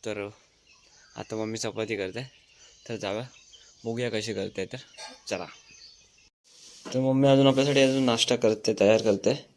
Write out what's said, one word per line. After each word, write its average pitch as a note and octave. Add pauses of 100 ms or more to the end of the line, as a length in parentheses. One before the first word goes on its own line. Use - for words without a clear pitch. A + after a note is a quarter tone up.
तर G#2 (840)
आता A2
मम्मी A2
चपाती A2
करते, G2 (580)
तर A2+
जाऊया G#2 (640)
बघूया A#2
कशी A2
करते. G2
तर B2 (500)
चला. F2+ (1500)
तर B2+
मम्मी C3+
अजून C3+
आपल्यासाठी C3+
अजून C3+
नाश्ता A#2+
करते, A2
तयार G#2+
करते. G#2+ (120)